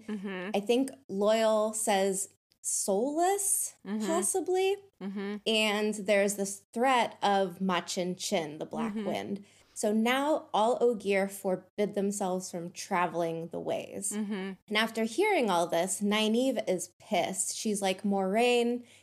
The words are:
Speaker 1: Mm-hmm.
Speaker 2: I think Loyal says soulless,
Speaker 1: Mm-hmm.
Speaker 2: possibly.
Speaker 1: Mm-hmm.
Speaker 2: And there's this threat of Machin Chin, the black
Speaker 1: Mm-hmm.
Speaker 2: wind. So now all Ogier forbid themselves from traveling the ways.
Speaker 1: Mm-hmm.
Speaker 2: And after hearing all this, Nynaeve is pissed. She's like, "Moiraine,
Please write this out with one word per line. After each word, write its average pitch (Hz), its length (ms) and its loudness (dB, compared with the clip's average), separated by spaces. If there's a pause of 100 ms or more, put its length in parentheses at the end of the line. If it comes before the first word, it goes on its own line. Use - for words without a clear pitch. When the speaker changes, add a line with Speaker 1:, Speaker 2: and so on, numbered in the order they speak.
Speaker 1:
Mm-hmm. 196 460 -6
Speaker 2:
I 202 40 0
think 240 300 2 (180)
Loyal 220 680 2
says 196 560 0 (320)
soulless, 302 1120 0 (140)
Speaker 1:
Mm-hmm. 214 200 -4
Speaker 2:
possibly. 370 680 2 (260)
Speaker 1:
Mm-hmm. 202 340 -6 (100)
Speaker 2:
And 214 480 2
there's 202 420 2
this 196 260 -6 (120)
threat 247 480 2
of 196 400 2
Machin 180 540 0
Chin, 160 440 -4
the 160 60 -10
black 202 280 -4
Speaker 1:
Mm-hmm. 208 140 -4
Speaker 2:
wind. 196 360 -4 (300)
So 214 200 0
now 262 520 2 (100)
all 220 260 4
Ogier 202 460 2
forbid 196 680 -4
themselves 196 560 -2
from 175 220 -8
traveling 165 800 -2
the 170 80 -6
ways. 170 560 -6
Speaker 1:
Mm-hmm. 196 380 -6 (160)
Speaker 2:
And 214 80 0
after 220 260 0
hearing 285 480 2
all 170 160 4
this, 175 340 0
Nynaeve 214 640 2
is 175 220 -2 (100)
pissed. - 560 -2
She's 202 240 -2
like, 190 220 0
"Moiraine, 240 800 2 (220)